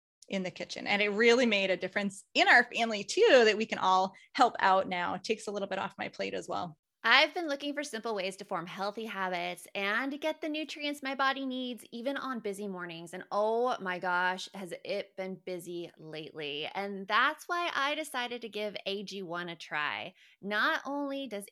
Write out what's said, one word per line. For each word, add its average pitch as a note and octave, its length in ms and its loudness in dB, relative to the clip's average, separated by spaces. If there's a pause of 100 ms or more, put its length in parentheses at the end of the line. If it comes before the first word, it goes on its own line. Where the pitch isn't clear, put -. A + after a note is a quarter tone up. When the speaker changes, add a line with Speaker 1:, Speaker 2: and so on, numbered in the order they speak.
(320)
Speaker 1:
in F#3+ 120 -2
the F3+ 80 -4
kitchen." - 340 -10
And G3+ 160 0
it G#3 80 2
really A#3 380 6
made G3 240 2
a F3+ 60 0
difference G3 460 -4 (120)
in E4+ 120 6
our B3+ 180 10
family A3 380 -2
too, B3 420 8
that G#3+ 120 6
we A3 80 0
can G#3 140 -4
all F#3 340 4 (200)
help A#3+ 260 4
out F#3+ 280 6
now. F3+ 280 -2
It F3+ 80 -8
takes A3 240 -4
a G#3 40 -6
little G3 160 -4
bit F#3+ 120 -4
off G3 180 -6
my G#3 100 -4
plate G3 280 -6
as F#3 120 -8
well. - 300 -6 (240)
Speaker 2:
I've C#4 320 6
been F4 140 -4
looking C#4+ 260 -4
for D4 80 -6
simple A3+ 320 -6
ways F#3+ 220 -4
to G3 100 -12
form F3+ 220 -4
healthy G3+ 380 -6
habits F#3 680 -4
and A#3 460 -2
get D#4 220 -2
the D#4+ 80 -4
nutrients D4 520 -6
my C4+ 140 -4
body C4+ 300 2
needs, B3+ 460 -6
even A#3+ 260 -4
on B3+ 240 -6
busy G3+ 260 -4
mornings. F3 460 -8
And F#3 180 -10
oh A3+ 500 2
my F#3 160 -2
gosh, F3+ 560 0
has F#3+ 200 -10 (100)
it - 340 -6
been F#3+ 280 -6
busy F3 520 -8
lately. D#3 760 -8
And G3 320 -6
that's B3+ 400 2
why F4 260 -2
I C#4+ 220 0
decided B3 460 -6
to A#3 80 -10
give G#3 260 -4 (100)
A G3 180 -4
G F#3+ 200 -8
one F3 260 -6
a E3+ 60 -8
try. D3 580 -4 (280)
Not A3 440 0
only C#4 400 -4
does G#3 260 -8